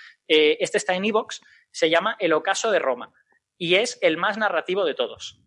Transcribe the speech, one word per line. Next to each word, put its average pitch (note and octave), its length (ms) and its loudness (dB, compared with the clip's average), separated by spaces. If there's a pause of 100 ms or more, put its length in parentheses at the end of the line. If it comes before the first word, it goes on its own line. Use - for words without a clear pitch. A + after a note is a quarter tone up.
(280)
Eh, D3+ 320 4
este E3 180 -2
está - 180 -2
en F#3+ 100 -4
iVoox, A3 340 -2 (320)
se - 180 0
llama F#3 300 0
El F3 140 0
Ocaso F#3+ 380 0
de F3 80 2
Roma, B2 340 -4 (440)
y F3 180 2
es G3+ 260 0
el D#3+ 160 2
más G3+ 200 -2
narrativo F#3+ 460 -2
de C#3+ 120 0
todos. A2+ 520 -8